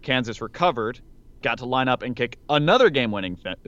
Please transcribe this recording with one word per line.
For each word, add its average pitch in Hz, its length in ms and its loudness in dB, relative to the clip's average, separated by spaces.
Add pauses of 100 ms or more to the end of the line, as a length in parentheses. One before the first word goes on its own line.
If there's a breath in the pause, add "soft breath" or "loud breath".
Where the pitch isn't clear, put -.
Kansas 123 360 -2
recovered, 120 600 -2 (420)
got 120 160 -2
to 123 80 -10
line 127 220 0
up 127 160 0
and 120 120 -6
kick 123 220 -4 (100)
another 170 440 4
game-winning 101 460 -2
fi-, 92 180 -8 (120)